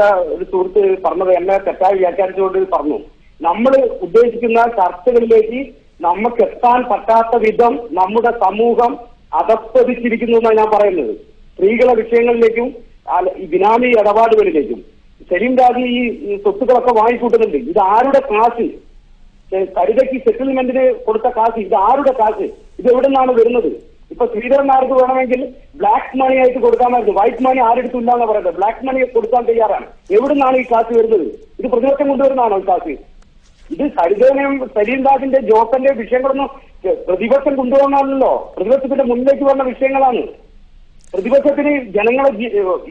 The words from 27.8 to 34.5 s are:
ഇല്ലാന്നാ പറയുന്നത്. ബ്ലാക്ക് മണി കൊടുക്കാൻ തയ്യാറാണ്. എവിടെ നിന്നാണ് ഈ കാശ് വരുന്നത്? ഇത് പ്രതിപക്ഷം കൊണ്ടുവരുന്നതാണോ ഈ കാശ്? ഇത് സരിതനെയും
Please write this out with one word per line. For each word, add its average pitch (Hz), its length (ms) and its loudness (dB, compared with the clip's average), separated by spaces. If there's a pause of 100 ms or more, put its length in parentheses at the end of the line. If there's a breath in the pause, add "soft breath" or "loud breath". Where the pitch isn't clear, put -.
ഇല്ലാന്നാ 240 260 0
പറയുന്നത്. 196 280 -2
ബ്ലാക്ക് 214 300 -4
മണി 262 200 -2
കൊടുക്കാൻ 240 400 0
തയ്യാറാണ്. 226 420 0 (260)
എവിടെ 247 200 2
നിന്നാണ് 262 240 2
ഈ 262 60 0
കാശ് 233 360 0
വരുന്നത്? 214 240 2 (360)
ഇത് - 80 -8
പ്രതിപക്ഷം 269 420 0
കൊണ്ടുവരുന്നതാണോ 262 500 0
ഈ - 20 -2
കാശ്? 185 300 -2 (800)
ഇത് 294 180 -6
സരിതനെയും 262 840 0